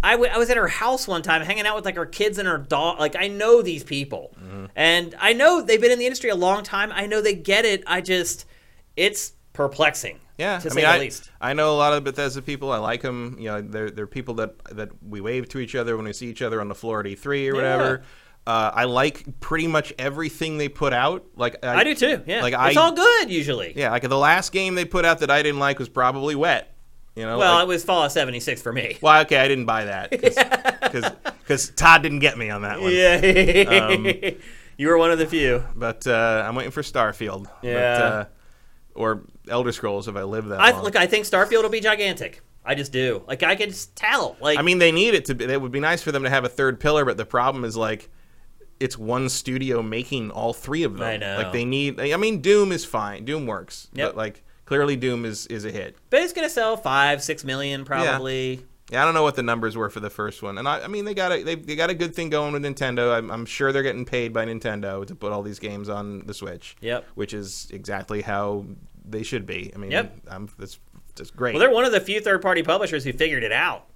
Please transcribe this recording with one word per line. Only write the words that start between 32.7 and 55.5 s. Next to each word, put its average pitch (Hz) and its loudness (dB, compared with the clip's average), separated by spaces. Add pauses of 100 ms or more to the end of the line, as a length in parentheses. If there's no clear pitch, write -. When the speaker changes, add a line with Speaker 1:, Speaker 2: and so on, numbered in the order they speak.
Speaker 2:
one. 185 0
Speaker 1:
Yeah. 185 6 (220)
Speaker 2:
Um, 202 0
Speaker 1:
<laughs> - -6
You 143 0
were 170 8
one 165 6
of 170 4
the 160 2
few. 139 2 (120)
Speaker 2:
But, 113 -6
uh, 113 2
I'm 113 -4
waiting 127 -4
for 151 -6
Starfield. 104 -4
But, - -20
Speaker 1:
Yeah. 120 2
Speaker 2:
uh, 110 0 (680)
or 110 -2 (260)
Elder 120 0
Scrolls 101 -4
if 101 -8
I 98 -6
live 107 -6
that 101 -6
Speaker 1:
I, 226 8
Speaker 2:
long. 190 -2
Speaker 1:
look, 202 -2
I 180 4
think 208 0
Starfield 208 4
will 220 0
be 220 -2
gigantic. 202 -2 (220)
I 135 -2
just 139 -6
do. 127 -2
Like, 135 -6
I 175 2
can 202 -4
just - -14
tell. 214 0
Like, 147 2
Speaker 2:
I - 0
mean, 180 4
they 170 8
need 202 4
it 139 0
to 135 -2
be. 120 -4
It 131 0
would 127 -8
be 139 -4
nice 165 -2
for 160 -4
them 139 -2
to 131 -2
have 135 0
a 123 -2
third 135 -2
pillar, 151 2
but 110 0
the 107 -6
problem 127 0
is, 110 -8
like, 110 -4 (680)
it's 131 -4
one 123 -2
studio 127 -2
making 113 -6
all 113 -4
three 151 -4
of 117 -2
them. 110 -4
Speaker 1:
I 110 -4
know. 101 -6
Speaker 2:
Like, 95 -4
they 120 -2
need, 139 -2
I 143 -2
mean, 214 0
Doom 196 4
is 170 -4
fine. 104 -8
Doom 147 -6
works. 95 -10
Speaker 1:
Yep. 139 -4
Speaker 2:
But, - -10
like, 110 -8 (220)
clearly 143 2
Doom 123 -2
is, 107 -10
is 107 -10